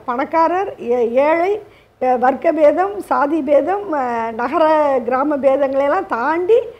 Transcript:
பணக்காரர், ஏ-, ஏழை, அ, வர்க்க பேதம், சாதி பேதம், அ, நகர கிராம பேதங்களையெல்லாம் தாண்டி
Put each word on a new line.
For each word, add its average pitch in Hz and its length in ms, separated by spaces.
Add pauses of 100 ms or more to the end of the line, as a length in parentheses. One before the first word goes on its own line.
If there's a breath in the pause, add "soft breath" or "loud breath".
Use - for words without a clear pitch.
பணக்காரர், 320 680 (100)
ஏ-, 233 280 (120)
ஏழை, 330 300 (500 soft breath)
அ, 254 160
வர்க்க 262 360
பேதம், 311 480
சாதி 285 420
பேதம், 302 500
அ, 277 120 (260)
நகர 254 340 (400)
கிராம 269 340
பேதங்களையெல்லாம் 277 680
தாண்டி 330 520 (200 loud breath)